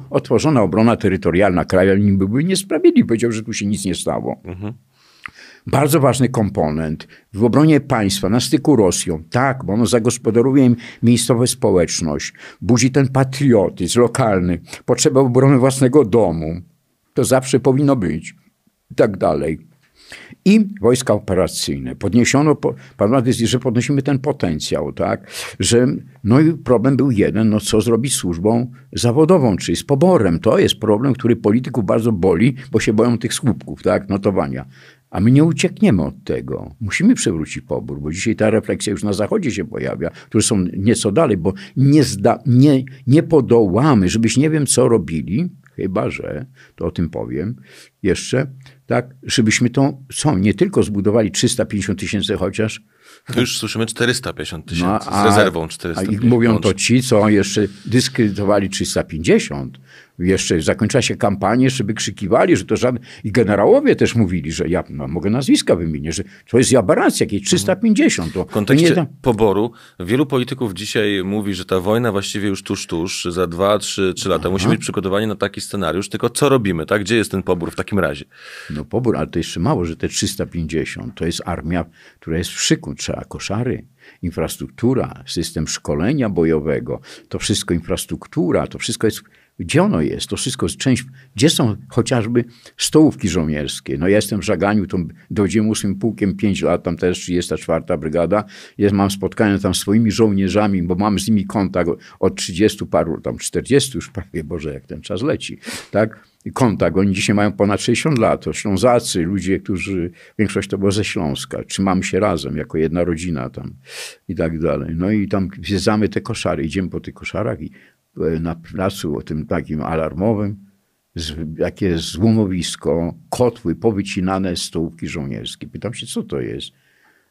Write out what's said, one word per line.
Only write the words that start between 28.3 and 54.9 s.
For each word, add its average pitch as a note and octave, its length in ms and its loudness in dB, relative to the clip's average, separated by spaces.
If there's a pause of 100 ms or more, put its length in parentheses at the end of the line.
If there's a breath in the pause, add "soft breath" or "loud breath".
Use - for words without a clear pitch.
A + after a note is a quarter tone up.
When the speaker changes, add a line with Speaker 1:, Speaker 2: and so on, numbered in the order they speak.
Speaker 1:
zawodową, B2+ 640 4
czyli E2+ 200 -2
z - 80 -8
poborem. C#3 560 4
To G3+ 180 2
jest D3 160 2
problem, A2 400 0
który A#2 220 2
polityków A2+ 480 0
bardzo A2+ 280 0
boli, F#2 420 2 (180 loud breath)
bo - 80 2
się A#2 120 0
boją A2+ 260 2
tych A2+ 160 -6
słupków, - 480 -4
tak? F#2+ 260 0
Notowania. F#2 580 -2 (440 soft breath)
A F2+ 100 -4
my A2+ 100 4
nie C#3+ 140 6
uciekniemy E3 580 2
od C#2 220 -8
tego. C2 560 -8
Musimy E3+ 340 2
przywrócić D#2+ 500 -4
pobór, C#2 360 -6
bo D2+ 120 -6
dzisiaj G#2 240 -2
ta A2 140 2
refleksja G#2+ 400 -2
już G2 120 -4
na G#2 100 -2
Zachodzie A2+ 380 -2
się F2 140 -4
pojawia, - 460 -6
którzy - 360 -2
są F#2+ 180 2 (120)
nieco G2+ 360 2
dalej, C#3 240 4
bo D#3 160 -2 (240 loud breath)
nie C#3 280 6
zda-, C3 420 0
nie, C3 360 6 (240 loud breath)
nie D3 160 6
podołamy, A#2 840 4
żebyś A2+ 280 2
nie D3+ 140 4
wiem D3+ 160 0
co B2 220 2
robili, G2 600 0 (280)
chyba F#2+ 340 -4
że, - 360 -10 (280 soft breath)
to E2 120 -8
o D#2+ 40 -2
tym E2 200 -4
powiem C#2 460 -6 (460 loud breath)
jeszcze, B2 440 0 (400 loud breath)
tak, A#2+ 360 -4
żebyśmy A#2 480 0
to, C#3 280 0 (160)
co, C3+ 240 0
nie G2+ 160 2
tylko F#3 280 0
zbudowali G#2 480 0
trzysta - 340 0
pięćdziesiąt G2+ 360 -4
tysięcy F#2+ 360 -4
chociaż. G2 460 -4 (500 soft breath)
Speaker 2:
Tu B2 80 0
już - 180 -2
słyszymy A2 280 -4
czterysta A#2+ 460 -2
pięćdziesiąt D#2 340 -10
tysięcy, F2 240 -2